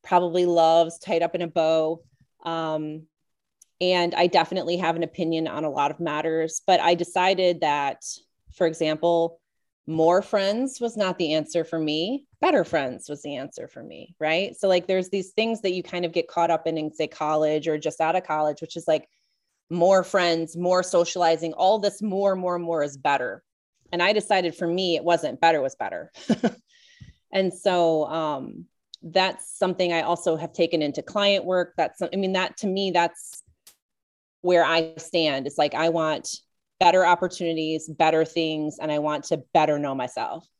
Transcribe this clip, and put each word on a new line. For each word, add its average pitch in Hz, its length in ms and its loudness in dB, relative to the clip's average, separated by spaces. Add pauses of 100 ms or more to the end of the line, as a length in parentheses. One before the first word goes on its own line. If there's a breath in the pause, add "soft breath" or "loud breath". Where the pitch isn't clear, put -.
probably 180 440 2
loves, 165 520 4
tied 170 260 -2
up 165 120 -2
in 175 60 -2
a 170 60 -4
bow. 160 540 0 (420)
Um, 156 600 -6 (760)
and 175 340 2
I 180 120 4
definitely 175 500 0
have 165 180 -2
an 170 80 -4
opinion 165 440 -4
on 156 180 -6
a 151 40 -2
lot 143 220 0
of 147 80 -12
matters, 160 680 -4
but 185 140 6
I 175 160 4
decided 180 680 0
that, 143 420 -2 (500)
for 180 120 0
example, 165 760 0 (460)
more 160 340 4
friends 214 600 -2
was 226 160 -4
not 185 200 -2
the 156 160 -2
answer 156 300 -2
for 165 140 -6
me. 160 480 -4 (160)
Better 294 220 2
friends 139 460 -4
was 147 120 -12
the 143 140 -12
answer - 320 -12
for - 160 -20
me, - 360 -20
right? 160 360 -2
So, 196 120 -2
like, 180 200 2
there's 185 220 0
these 185 220 -4
things 220 300 -2
that 185 120 -2
you 180 100 -6
kind 175 220 -6
of 165 60 -4
get 165 160 -2
caught 170 220 0
up 160 180 0
in, 160 100 -2
in, 156 160 -6
say, 156 140 -2
college 156 600 0
or 151 100 0
just 151 240 -4
out 165 140 2
of 180 80 0
college, 156 380 -2
which 160 160 -12
is, 165 100 -6
like, 156 200 0 (600)
more 180 340 4
friends, 170 520 0
more 180 260 2
socializing, 170 720 2
all 202 260 2
this 202 220 -2
more, 196 340 0
more, 180 220 -2
more 165 240 -2
is 143 160 -4
better. 131 460 -2 (480)
And 175 100 -2
I 196 120 4
decided 190 420 0
for 170 120 -4
me, 175 280 0
it - 80 -4
wasn't. 160 380 0
Better 160 200 4
was 131 140 -4
better. 95 360 -10 (180 loud breath)
<laughs> 226 220 2 (840 soft breath)
And 190 200 0
so, 170 520 2
um, 156 600 -6 (380)
that's 185 540 -2
something 180 340 0
I 165 120 0
also 160 340 0
have 160 160 -8
taken 165 280 0
into 147 200 -4
client 202 420 0
work. 180 320 -2
That's, - 260 -2
I - 140 -6
mean, 190 180 0
that 185 240 -2
to 214 100 -6
me, 190 240 -2
that's - 520 -2 (1000)
where 180 220 4
I 160 340 0
stand. 147 500 -2
It's 143 100 -6
like, 151 160 2
I 160 160 0
want 160 400 -2 (500)
better 180 260 6
opportunities, 165 840 0
better 160 360 4
things, 156 540 -4
and 156 120 -4
I 151 80 0
want 151 260 -4
to 151 180 -2 (100)
better 151 260 4
know 139 160 -4
myself. 127 520 -8 (120)